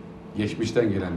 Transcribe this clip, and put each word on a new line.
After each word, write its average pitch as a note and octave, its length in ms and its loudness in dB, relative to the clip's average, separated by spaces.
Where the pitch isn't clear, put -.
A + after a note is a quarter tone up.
geçmişten A2 520 2
gelen F#2+ 280 0